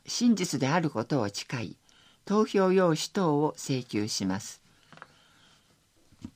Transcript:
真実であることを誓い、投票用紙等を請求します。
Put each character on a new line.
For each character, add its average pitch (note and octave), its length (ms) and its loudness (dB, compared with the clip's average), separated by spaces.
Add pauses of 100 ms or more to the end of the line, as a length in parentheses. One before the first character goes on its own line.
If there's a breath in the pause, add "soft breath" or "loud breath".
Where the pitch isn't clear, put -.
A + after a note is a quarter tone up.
真 A#3+ 300 2
実 F3+ 240 -4
で C3 80 0
あ D#3 120 2
る E3 100 -2
こ A#2 160 -4
と C#3+ 160 0
を G2+ 80 0
誓 - 340 -8
い、 E2+ 140 -12 (480 soft breath)
投 G#3+ 200 2
票 F#3+ 260 2
用 F3+ 240 4
紙 - 180 -6
等 E3+ 220 2
を D3 220 0
請 C3 260 -4
求 G#2+ 240 -4
し - 180 -4
ま F#2+ 140 -2
す。 - 220 -16 (1700 loud breath)